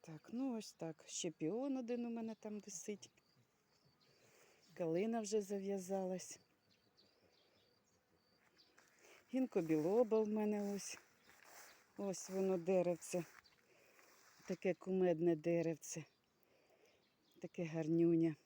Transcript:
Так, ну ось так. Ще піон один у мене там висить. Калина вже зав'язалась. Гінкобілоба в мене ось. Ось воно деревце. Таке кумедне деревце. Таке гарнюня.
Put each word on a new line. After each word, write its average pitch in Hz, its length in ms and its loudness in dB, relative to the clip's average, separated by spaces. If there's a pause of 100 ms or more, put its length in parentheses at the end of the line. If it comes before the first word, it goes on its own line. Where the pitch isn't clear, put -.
Так, 160 240 -14
ну 247 260 -2
ось - 160 -10
так. 160 340 -8
Ще - 240 -4
піон 247 460 -2
один 240 280 -4
у 240 40 -6
мене 226 260 -6
там 214 240 -8
висить. - 520 -10 (1600)
Калина 190 480 0
вже 208 200 -2
зав'язалась. 190 1000 -4 (3000)
Гінкобілоба 208 880 4
в 214 80 2
мене 208 440 0
ось. - 260 -8 (1000)
Ось 196 320 -6
воно 190 280 2
деревце. 175 680 0 (1160)
Таке 185 300 0
кумедне 175 640 2
деревце. 165 680 0 (1400)
Таке 175 240 -8
гарнюня. 165 680 4 (100)